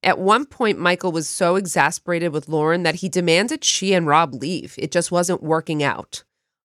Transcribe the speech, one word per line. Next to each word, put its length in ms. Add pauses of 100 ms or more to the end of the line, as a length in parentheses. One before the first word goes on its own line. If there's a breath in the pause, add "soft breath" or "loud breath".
At 160
one 280
point, 340
Michael 320
was 160
so 260
exasperated 760
with 160
Lauren 340
that 140
he 120
demanded 560
she 300
and 140
Rob 260
leave. 440
It 120
just 220
wasn't 320
working 360
out. 440 (400)